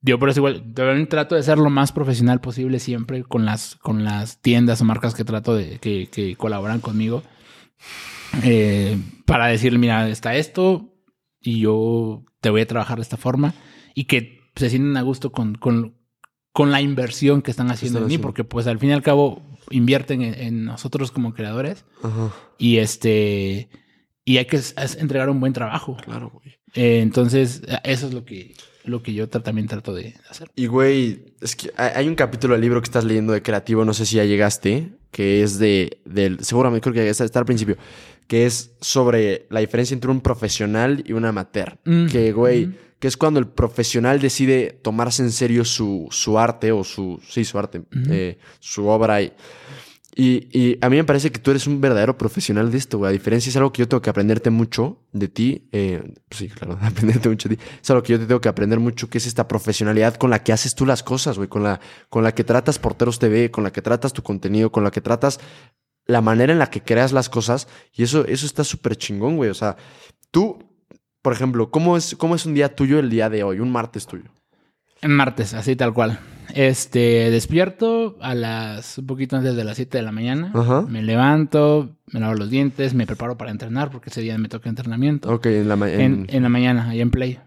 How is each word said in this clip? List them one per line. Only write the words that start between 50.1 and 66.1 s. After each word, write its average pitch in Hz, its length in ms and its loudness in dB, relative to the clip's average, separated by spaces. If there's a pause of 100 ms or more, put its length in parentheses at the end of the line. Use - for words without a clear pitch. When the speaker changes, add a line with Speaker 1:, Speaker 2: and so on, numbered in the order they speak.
Speaker 2:
y, 127 420 2
y 123 240 4
a 127 100 4
mí 131 60 6
me 165 80 4
parece 143 280 2
que 113 80 -10
tú 139 100 2
eres 139 160 2
un 143 140 0
verdadero 127 380 4
profesional 113 520 0
de 120 80 0
esto, 123 200 -4
güey. 101 100 0
A 95 40 2
diferencia, 113 360 0
es 131 80 -2
algo 135 160 2
que - 80 -10
yo 117 80 2
tengo 123 140 2
que - 80 -2
aprenderte 107 400 2
mucho 113 480 0 (140)
de 101 160 -4
ti. - 440 -2
Eh, 95 300 -2 (260)
pues - 100 -16
sí, 101 100 -10
claro, - 300 -10
<laughs> 98 40 -6
aprenderte 113 460 2
mucho 110 200 -2
de 110 80 0
ti. - 60 -16 (200)
Es - 80 -4
algo 123 120 6
que 120 100 0
yo 117 80 4
te 113 60 -4
tengo 123 140 2
que - 80 2
aprender 104 320 2
mucho, 120 280 -2
que 123 100 -4
es 110 80 -4
esta 117 220 -2
profesionalidad 110 680 0
con 127 140 0
la 110 120 2
que 113 100 2
haces 110 220 -2
tú 135 120 0
las 127 160 0
cosas, 131 340 -4
güey. 98 120 -4
Con 104 160 -2
la, 101 160 -2 (300)
con 113 120 0
la 113 120 2
que 117 100 0
tratas 123 340 2
Porteros 117 400 -2
T 120 100 2
V, 117 220 2
con 113 140 -4
la 95 80 -4
que 98 100 -8
tratas 120 300 0
tu - 100 -10
contenido, 104 480 0
con 107 140 0
la 101 60 2
que 104 100 -4
tratas 120 400 -2 (640)
la 120 140 2